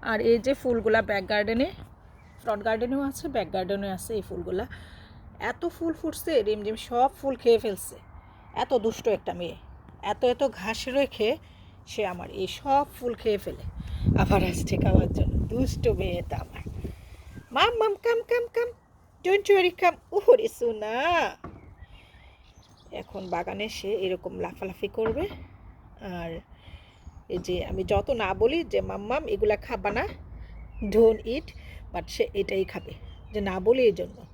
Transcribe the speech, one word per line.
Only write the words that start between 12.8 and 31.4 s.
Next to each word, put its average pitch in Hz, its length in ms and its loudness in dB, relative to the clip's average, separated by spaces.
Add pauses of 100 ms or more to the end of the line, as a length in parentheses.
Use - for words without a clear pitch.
ফুল 247 140 -4
খেয়ে 208 240 0
ফেলে। - 260 -8 (560)
আবার 196 240 6
আসছে 185 340 0
খাওয়ার 190 360 6
জন্য, - 340 0
দুষ্ট 240 400 0
মেয়ে 185 300 0
এটা - 200 -6
আমার। - 240 -10 (880)
মাম, 403 280 2
মাম, 427 160 4
কাম, 466 260 0
কাম, 480 320 0
কাম, 480 160 0 (560)
don't 392 240 4
worry, 370 280 8
কাম। 349 180 4 (160)
ওরে 440 360 8
সোনা, 220 460 -4 (2000)
এখন - 380 -12
বাগানে 190 400 -4
সে - 180 -8
এরকম 185 520 -2
লাফালাফি 185 480 -6
করবে। 226 400 -2 (720)
আর 170 380 -8 (920)
এই 185 80 -4
যে 180 280 -4
আমি 190 180 -4
যত 196 260 2
না 220 240 0
বলি 254 300 4
যে, 196 180 0
"মাম্মাম, 208 460 -4
এগুলা 208 280 2
খাবা 202 360 -4
না, 262 160 -2 (720)
don't 220 440 6
eat", 254 220 -4 (460)